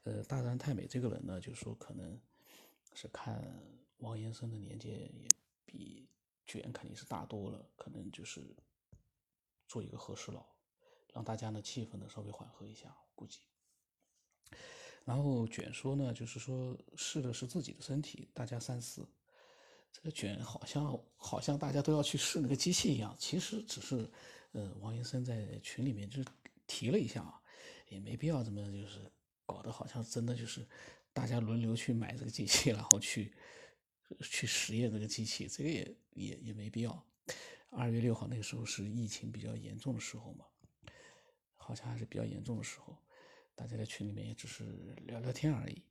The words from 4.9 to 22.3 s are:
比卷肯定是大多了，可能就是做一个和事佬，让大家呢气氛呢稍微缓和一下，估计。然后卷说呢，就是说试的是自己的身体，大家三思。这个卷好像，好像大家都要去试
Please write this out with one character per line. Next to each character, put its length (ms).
比 440
卷 260
肯 140
定 80
是 100
大 220
多 240
了， 240
可 160
能 220
就 120
是 300
做 160
一 60
个 100
和 160
事 160
佬， 160
让 120
大 100
家 160
呢 100
气 240
氛 120
呢 120
稍 120
微 100
缓 200
和 160
一 80
下， 220
估 120
计。 140
然 160
后 260
卷 260
说 220
呢， 180
就 120
是 140
说 380
试 240
的 120
是 140
自 140
己 120
的 80
身 200
体， 320
大 140
家 120
三 220
思。 280
这 100
个 80
卷 320
好 220
像， 400
好 240
像 180
大 140
家 100
都 100
要 100
去 140
试 240